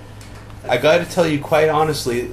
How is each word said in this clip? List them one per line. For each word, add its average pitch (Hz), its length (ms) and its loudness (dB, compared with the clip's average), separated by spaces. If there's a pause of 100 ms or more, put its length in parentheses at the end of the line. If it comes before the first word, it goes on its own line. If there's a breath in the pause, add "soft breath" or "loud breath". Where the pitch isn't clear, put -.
(680 loud breath)
"I 131 100 0
gotta 160 260 4
tell 170 220 0
you 151 140 0
quite 156 280 2
honestly 143 540 0 (100)